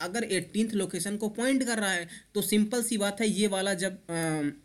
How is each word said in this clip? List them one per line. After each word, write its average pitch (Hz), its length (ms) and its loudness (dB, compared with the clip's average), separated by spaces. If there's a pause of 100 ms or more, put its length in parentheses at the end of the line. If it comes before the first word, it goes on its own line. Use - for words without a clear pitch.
अगर 185 240 -4
एटीन्थ 208 500 0
लोकेशन 190 420 -2
को 214 140 -2
पॉइंट 262 340 2
कर 233 140 0
रहा 202 120 2
है 175 160 -2 (280)
तो 202 80 2
सिंपल 214 400 4
सी 226 140 0
बात 202 240 0
है, 220 80 2
ये 202 180 2
वाला 190 280 0
जब, 185 220 -2 (120)
अ, 160 420 0 (140)